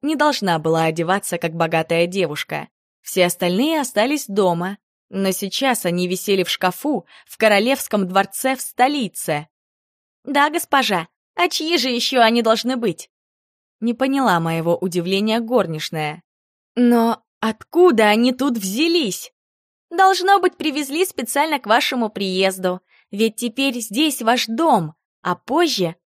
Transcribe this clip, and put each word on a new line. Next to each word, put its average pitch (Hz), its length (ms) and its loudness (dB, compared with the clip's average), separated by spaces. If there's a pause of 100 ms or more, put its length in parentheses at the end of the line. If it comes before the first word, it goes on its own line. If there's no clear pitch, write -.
не 302 120 -2
должна 247 440 0
была 160 240 0
одеваться 170 560 -2
как 165 160 -4
богатая 165 500 0
девушка. 160 640 -6 (320)
Все 180 240 0
остальные 220 560 0
остались 254 460 -2
дома — 190 500 0 (320)
но 190 220 -2
сейчас 226 540 -2
они 180 220 0
висели 190 360 0
в - 60 -4
шкафу 196 560 -4 (200)
в - 120 -20
королевском 214 680 0
дворце 196 480 -2
в 262 60 -14
столице. 233 880 -2 (760)
«Да, 285 260 2
госпожа, 254 580 0 (280)
а 349 140 0
чьи 320 280 -2
же 254 120 0
ещё 247 320 0
они 233 200 4
должны 226 360 0
быть?» 220 320 -4 (720)
Не 233 140 -2
поняла 262 460 2
моего 165 380 0
удивления 190 600 0
горничная. 160 840 -4 (520)
«Но 233 480 4 (160)
откуда 220 720 4
они 233 240 4
тут 254 240 -2
взялись?» 240 760 -2 (580)
«Должно 381 500 4
быть, 370 160 0
привезли 294 480 -2
специально 285 560 -2
к - 60 -12
вашему 226 440 2
приезду, 185 720 -2 (280)
ведь 214 280 0
теперь 247 420 -2
здесь 269 420 -2
ваш 240 240 0
дом, 226 480 0 (300)
а 175 120 -4
позже 247 600 -2 (140)